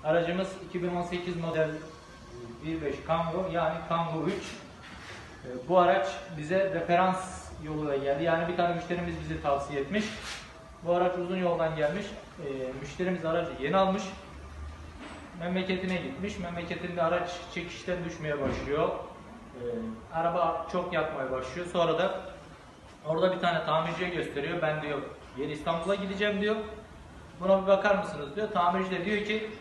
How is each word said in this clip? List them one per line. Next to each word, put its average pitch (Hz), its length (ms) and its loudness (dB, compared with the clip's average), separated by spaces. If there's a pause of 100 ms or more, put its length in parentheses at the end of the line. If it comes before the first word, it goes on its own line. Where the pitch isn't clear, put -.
Aracımız 170 440 4 (200)
iki 175 140 -2
bin 175 140 0
on 175 60 2
sekiz 175 340 -2
model 156 340 2 (920)
bir 160 180 -2
beş 135 140 0 (100)
Kangoo, 165 460 2
yani 165 260 2 (100)
Kangoo 160 380 0
üç. 196 180 -2 (1000)
Ee, 127 240 -8
bu 180 100 8
araç 175 280 8 (320)
bize 175 360 2
referans 175 720 2 (180)
yoluyla 151 320 0
geldi. 139 280 2
Yani 170 240 4
bir 175 80 -2
tane 170 180 4
müşterimiz 175 460 -2
bizi 156 220 -6
tavsiye 143 380 0
etmiş. 208 240 0 (760)
Bu 170 120 2
araç 180 240 4
uzun 180 180 0
yoldan 165 400 2
gelmiş. 190 300 2 (340)
Ee, 131 400 -4
müşterimiz 175 440 -2
aracı 165 260 2 (100)
yeni 156 160 2
almış. 190 260 6 (1400)
Memleketine 185 560 0
gitmiş. 190 420 -4
Memleketinde 175 640 -4
araç 175 280 4 (240)
çekişten 170 500 -4
düşmeye 151 360 -2
başlıyor. 135 480 0 (680)
Ee, 120 80 -8 (500)
araba 170 580 2
çok 175 200 0
yakmaya 151 400 0
başlıyor. 170 400 -4
Sonra 165 260 4
da 190 220 2 (840)
orada 180 300 4
bir 180 40 -4
tane 170 240 2
tamirciye 165 440 2
gösteriyor. 156 540 -2
"Ben," 151 200 2
diyor, 147 160 -2 (400)
"yeni 151 140 -2
İstanbul'a 170 420 0
gideceğim." 196 460 0
diyor. 214 160 2 (840)
"Buna 190 220 8
bir 185 40 0
bakar 196 320 8
mısınız?" 147 380 -4
diyor. 208 160 0
Tamirci 185 380 4
de 175 140 -2
diyor 208 200 0
ki 220 260 -2 (100)